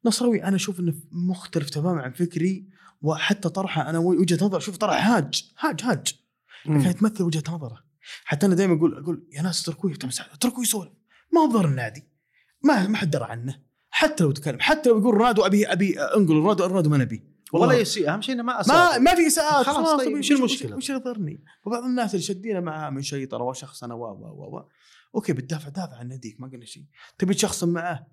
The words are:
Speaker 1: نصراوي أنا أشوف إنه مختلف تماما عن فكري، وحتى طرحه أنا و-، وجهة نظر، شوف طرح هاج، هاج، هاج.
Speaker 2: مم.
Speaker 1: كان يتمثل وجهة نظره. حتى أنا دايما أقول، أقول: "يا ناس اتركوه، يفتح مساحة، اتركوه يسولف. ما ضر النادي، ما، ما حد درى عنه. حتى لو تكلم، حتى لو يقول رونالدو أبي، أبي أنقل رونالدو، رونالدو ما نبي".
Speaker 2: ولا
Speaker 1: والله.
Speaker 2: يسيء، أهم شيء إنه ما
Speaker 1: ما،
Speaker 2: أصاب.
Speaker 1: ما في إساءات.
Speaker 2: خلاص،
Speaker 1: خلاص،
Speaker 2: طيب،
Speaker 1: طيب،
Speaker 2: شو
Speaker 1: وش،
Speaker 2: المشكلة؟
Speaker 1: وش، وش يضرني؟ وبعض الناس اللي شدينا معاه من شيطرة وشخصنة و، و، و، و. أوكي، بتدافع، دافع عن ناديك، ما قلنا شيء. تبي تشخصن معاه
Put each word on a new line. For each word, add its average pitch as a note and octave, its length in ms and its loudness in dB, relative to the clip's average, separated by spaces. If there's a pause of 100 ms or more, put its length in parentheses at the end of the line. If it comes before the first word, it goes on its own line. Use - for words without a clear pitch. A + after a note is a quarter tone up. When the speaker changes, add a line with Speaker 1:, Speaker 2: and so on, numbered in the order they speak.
Speaker 1:
نصراوي A#3 400 2
أنا F#3+ 120 2
أشوف F#3 240 -4
إنه E3+ 140 0 (180)
مختلف F3 580 -4
تماما D#3 320 -2
عن C3 100 -8
فكري، F3 560 -2 (340)
وحتى D#3+ 460 0
طرحه D#3+ 420 -4
أنا E3 80 0
و-، F3 220 4
وجهة F3 240 2
نظر، F#3 160 0
شوف F#3+ 160 -10
طرح G3+ 340 2
هاج، E3+ 480 0
هاج، A#3+ 260 -4
هاج. F3 300 -2 (520)
Speaker 2:
مم. D3+ 160 4
Speaker 1:
كان F3 80 4
يتمثل G#3 340 0
وجهة D#3+ 240 -2
نظره. D3 300 -10 (460)
حتى D#3 220 2
أنا F#3+ 80 6
دايما F3+ 240 4
أقول، F3 200 2
أقول: D#3+ 340 -6
"يا C#3+ 100 -6
ناس F3 200 -2
اتركوه، E3+ 280 -4
يفتح C3+ 180 -8
مساحة، - 260 -10
اتركوه B3 280 -4
يسولف. G#3 300 -4 (400)
ما E4 140 6
ضر A3+ 180 2
النادي، B2 400 -2 (600)
ما، A#3+ 220 4
ما G#3+ 100 0
حد E3+ 140 -2
درى C3 140 -2
عنه. A#2+ 360 -10 (300)
حتى D4+ 340 2
لو C#3+ 60 4
تكلم، C3+ 300 -4
حتى D#4 300 2
لو A3 80 6
يقول G#3+ 160 4
رونالدو A3 280 4
أبي، G3+ 240 4
أبي F#3 340 0
أنقل D#3 340 4
رونالدو، F3 300 4
رونالدو F3+ 260 2
ما D3+ 60 4
نبي". A2+ 280 0 (280)
Speaker 2:
ولا E3+ 100 2
Speaker 1:
والله. B3 120 6
Speaker 2:
يسيء، G3 380 0
أهم G#3 80 -2
شيء C4 140 -4
إنه A#3+ 80 -4
ما A#3+ 100 -4
Speaker 1:
ما، A#3 80 -4
Speaker 2:
أصاب. D4 400 4
Speaker 1:
ما E4+ 140 6
في E4+ 120 4
إساءات. D4 400 2
Speaker 2:
خلاص، C#4+ 100 0
Speaker 1:
خلاص، D4+ 240 2
Speaker 2:
طيب، B3+ 140 -2
Speaker 1:
طيب، C#4+ 60 -4
Speaker 2:
شو C4+ 140 2
Speaker 1:
وش، C#4 60 2
Speaker 2:
المشكلة؟ A3+ 360 -2
Speaker 1:
وش، C4 60 -8
وش - 80 -8
يضرني؟ A#3+ 540 -6 (200)
وبعض A#3+ 180 -4
الناس B3 320 -2
اللي F3 80 -2
شدينا G3 380 -4
معاه D#3 300 -8
من C3+ 120 -6
شيطرة C3+ 400 -8
وشخصنة B2+ 520 -10
و، A#2 100 -12
و، G#2 220 -14
و، G2 300 -16
و. - 120 -16 (460)
أوكي، G#3 180 -4
بتدافع، C#3+ 360 -8
دافع D3 280 -12
عن A#2+ 120 -14
ناديك، C3 320 -14
ما B2+ 80 -14
قلنا A#2+ 160 -20
شيء. - 200 -20 (340)
تبي F#3+ 160 2
تشخصن F3+ 340 -2
معاه E3+ 440 -4